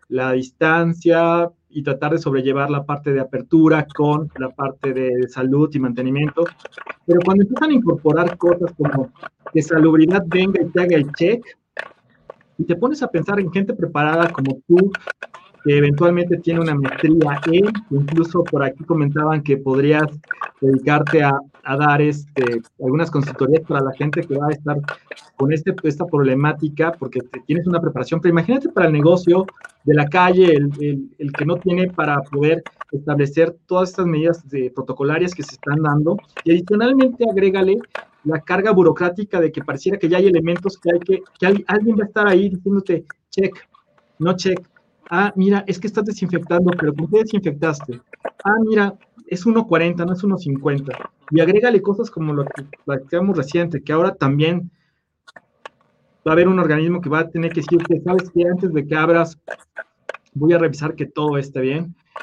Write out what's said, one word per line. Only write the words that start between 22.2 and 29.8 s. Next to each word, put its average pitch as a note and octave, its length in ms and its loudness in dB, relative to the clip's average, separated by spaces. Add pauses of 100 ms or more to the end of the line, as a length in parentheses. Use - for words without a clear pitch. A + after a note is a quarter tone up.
algunas D3+ 280 0
consultorías C#3+ 560 0
para C#3 160 -2
la C3+ 80 -2
gente D3 300 -4
que C#3 160 -6
va D3 100 -2
a D#3 40 0
estar D3 260 -6 (580)
con C#3 180 0
este, E3+ 300 -2
esta D#3 220 -2
problemática, D3 880 0
porque - 280 -8
te-, - 200 -14
tienes E3+ 260 -2
una E3+ 120 0
preparación, D3+ 420 -4
pero F3+ 100 2
imagínate A3+ 380 0
para F3 180 2
el D#3 60 2
negocio F3 520 4 (380)